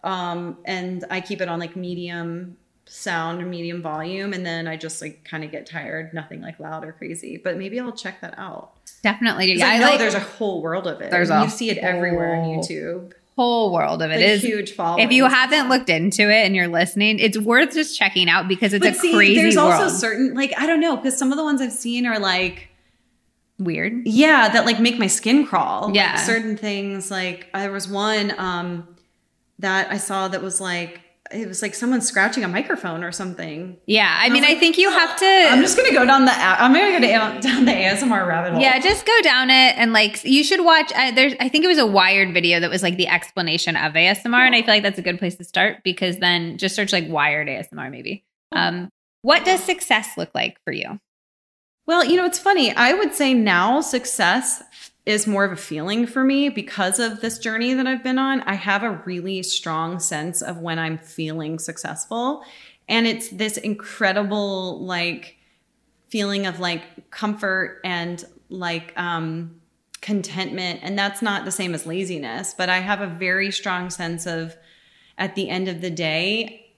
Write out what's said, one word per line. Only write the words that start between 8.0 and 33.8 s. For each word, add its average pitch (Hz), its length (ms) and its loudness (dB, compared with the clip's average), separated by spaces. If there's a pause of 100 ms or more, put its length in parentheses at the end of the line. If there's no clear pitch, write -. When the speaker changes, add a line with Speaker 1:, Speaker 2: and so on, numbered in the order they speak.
Speaker 1:
that 170 160 -16
out. - 340 -16 (320)
Speaker 2:
Definitely 226 440 2
do. 180 120 4
Speaker 1:
'Cause 175 100 6
I 220 60 6
Speaker 2:
I - 40 4
Speaker 1:
know 262 100 6
Speaker 2:
like 285 100 6
Speaker 1:
there's 214 140 2
a 196 80 0
whole 196 400 -6
world 175 260 -4
of 156 140 -6
it. - 100 -6
Speaker 2:
There's 175 180 2
Speaker 1:
And 156 120 4
Speaker 2:
a - 20 4
Speaker 1:
you - 60 0
see 226 200 -4
it 185 100 -2
everywhere 175 580 0
on 165 80 -2
Speaker 2:
whole 160 180 -4
Speaker 1:
YouTube. 170 480 -10 (240)
Speaker 2:
whole 233 380 2
world 160 280 0
of 160 80 -2
it. 156 60 -2
Speaker 1:
Like, 175 100 4
Speaker 2:
Is 208 160 4
Speaker 1:
huge 214 280 -2
Speaker 2:
if - 0 -
you - 60 -16
Speaker 1:
followings. 233 580 4
Speaker 2:
haven't 262 340 2
looked 254 220 0
into 180 340 2
it 208 220 6
and 190 100 2
you're 175 140 0
listening, 202 500 0
it's 220 180 2
worth 233 360 2
just 311 240 -2
checking 185 320 2
out 180 180 2
because 190 240 0
it's 202 140 2
Speaker 1:
But - 100 4
Speaker 2:
a - 20 -4
Speaker 1:
see, 339 160 2
Speaker 2:
crazy - 220 6
Speaker 1:
there's - 220 6
Speaker 2:
world. - 160 6
Speaker 1:
also - 200 2
certain, 233 400 0
like, 269 240 -2
I 269 80 -2
don't 330 140 2
know, 320 160 2
'cause 262 220 -4
some 262 160 0
of 285 40 -2
the 311 60 -2
ones 285 180 0
I've 240 120 -4
seen 240 340 -4
are, 226 120 -2
like, 185 500 -2 (880)
Speaker 2:
Weird. 185 460 -4
Speaker 1:
Yeah, 254 440 6
that, 220 160 2
like, 233 140 2
make 233 200 2
my 208 80 0
skin 247 380 2
crawl. 170 420 -2
Like, 202 80 -2
Speaker 2:
Yeah. 196 200 2
Speaker 1:
certain 220 420 -2
things, 196 520 -6
like, 185 440 -8
there 196 180 -6
was 190 160 -8
one, 202 500 -2
um, 175 500 -6 (720)
that 190 320 -2
I 202 60 -4
saw 190 300 -4
that 185 160 -6
was, 190 180 -4
like, 175 400 -6 (300)
it 220 160 -8
was, 185 160 -8
like, 202 100 -6
someone 247 280 0
scratching 214 420 0
a 185 40 -2
microphone 175 560 -4
or 175 80 -8
something. 175 640 -10 (120)